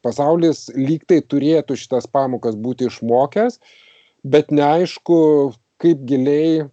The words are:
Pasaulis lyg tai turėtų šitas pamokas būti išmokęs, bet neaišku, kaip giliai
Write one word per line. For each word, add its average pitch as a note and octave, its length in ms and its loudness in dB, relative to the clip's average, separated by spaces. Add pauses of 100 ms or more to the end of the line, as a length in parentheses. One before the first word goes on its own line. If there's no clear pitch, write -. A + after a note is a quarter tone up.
Pasaulis D3+ 680 0
lyg C3+ 340 -2
tai D#3+ 160 4
turėtų C#3+ 560 -2
šitas - 300 -6
pamokas B2+ 480 -2
būti A#2+ 340 -4
išmokęs, C#3 680 -2 (680)
bet D3 260 0
neaišku, D#3+ 680 0 (580)
kaip D#3+ 280 0
giliai D3 680 0